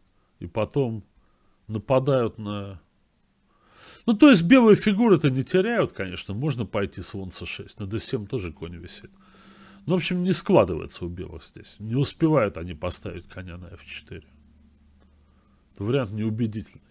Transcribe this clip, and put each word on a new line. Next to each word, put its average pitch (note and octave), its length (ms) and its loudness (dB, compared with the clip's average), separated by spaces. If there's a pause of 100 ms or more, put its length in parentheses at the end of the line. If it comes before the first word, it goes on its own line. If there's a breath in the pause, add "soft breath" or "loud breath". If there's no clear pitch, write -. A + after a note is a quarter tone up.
(400)
И - 80 -12
потом A2+ 580 -4 (600)
нападают B2+ 720 0
на... G2+ 440 -10 (1200 soft breath)
Ну, A#3 80 2
то C#4+ 160 10
есть G3 120 8
белые A3 340 8
фигуры-то G3 540 4
не C3 140 -2
теряют, F#3 500 0
конечно, F#2 400 -8
можно A#2+ 320 -4
пойти G2 360 -6
слон F#2+ 300 -10
С - 140 -12
шесть, - 340 -14
на G#2 80 -8
Д G#2 120 -6
семь G#2 280 -6
тоже F#2 240 -6
конь E2+ 240 -14
висит. - 360 -16 (720 loud breath)
Ну, D3+ 80 0
в F#3 40 2
общем, F3+ 260 -2
не F#3 100 2
складывается F2+ 720 0
у E2+ 40 -6
белых E2 340 -12
здесь, - 360 -20
не A2 160 -6
успевают C3+ 640 0
они F2 160 -8
поставить F2 540 -10
коня F2+ 300 -14
на F2 100 -16
Ф - 180 -20
четыре. - 420 -18 (1500)
Это - 100 -10
вариант A#2 280 -2
неубедительный. G#2+ 800 -6